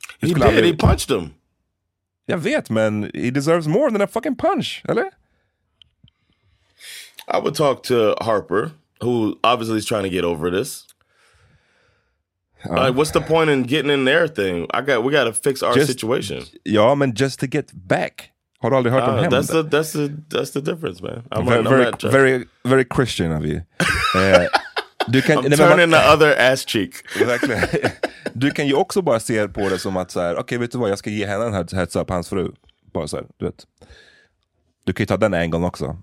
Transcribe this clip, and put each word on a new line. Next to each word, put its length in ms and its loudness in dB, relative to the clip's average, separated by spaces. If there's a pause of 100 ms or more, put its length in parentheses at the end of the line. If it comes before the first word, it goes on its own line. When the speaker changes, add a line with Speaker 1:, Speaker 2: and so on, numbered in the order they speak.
(220)
Speaker 1:
He 80 -2
Speaker 2:
skulle 180 2
Speaker 1:
did, 100 6
Speaker 2:
aldrig 180 6
Speaker 1:
he 140 2
punched 320 2
him. 100 -8 (960)
Speaker 2:
Jag 120 -2
vet, 320 -2
men 440 0
he 160 -2
deserves 360 0
more 240 2
than 100 0
a 120 2
fucking 240 -4
punch, 520 -2
eller? 160 -2 (2250)
Speaker 1:
I 80 0
would 120 -2
talk 280 0
to 380 2
Harper, 500 -2 (300)
who 420 -2
obviously 360 0
is 80 -6
trying 180 -2
to 60 -4
get 140 -2
over 260 -2
this. 340 -4 (1800)
Speaker 2:
Ja. 220 0
Speaker 1:
Like, 120 0
what's 140 0
the 80 2
point 300 2
in 140 2
getting 260 0
in 160 0
their 220 2
thing? 460 -2
I 60 -2
got, 240 0
we 80 0
gotta 200 2
fix 300 -2
our 140 2
Speaker 2:
Just 160 2
Speaker 1:
situation. 500 -4 (200)
Speaker 2:
Ja, 320 4
men 200 0
just 260 -2
to 60 -2
get 260 -6
back. 580 -4 (280)
Har 120 -2
du 60 4
aldrig 160 2
hört 160 2
om 60 0
Speaker 1:
Ah, 80 2
Speaker 2:
hämnd? 120 2
Speaker 1:
that's 180 2
the, 100 2
that's 300 -2
the, 160 -2 (280)
that's 160 -4
the 80 -6
difference, 420 -8
man. 280 -12
I'm 160 -2
Speaker 2:
Very, 160 2
Speaker 1:
not, 100 2
I'm 40 6
Speaker 2:
very, 140 4
Speaker 1:
not 100 -8
trying 120 -2
Speaker 2:
very, 320 4 (200)
very 200 4
Christian 480 -2
of 120 -2
you. 160 -4 (180)
<laughs> 380 -2
Eh, 300 4 (640)
du 140 2
kan, 160 2
Speaker 1:
I'm 100 0
Speaker 2:
nej, 100 2
men 0 - (100)
man 100 6
Speaker 1:
turning 140 4
the 220 6
other 380 4
ass 160 -4
cheek. 260 -2 (320)
Speaker 2:
Verkligen. 360 -2 (100)
<laughs> 600 -6
Du 180 0
kan 160 -2
ju 80 2
också 280 0
bara 180 2
se 280 -2
på 200 -8
det 100 0
som 180 -4
att 140 -4
så 100 -4
här, 160 -2
okej, 220 -6
vet 140 -4
du 60 -4
vad, 120 0
jag 80 -2
ska 120 -10
ge 160 -4
henne 180 -4
en 100 -4
heads, 180 -4
heads 240 -4
up, 140 -2
hans 180 -4
fru. 240 -4 (400)
Bara 160 -6
så 80 -8
här, 100 -12 (100)
du 80 -8
vet. 200 -10 (1200)
Du 80 -2
kan 100 -2
ju 40 0
ta 100 0
den 180 2
angeln 300 0
också, 380 -6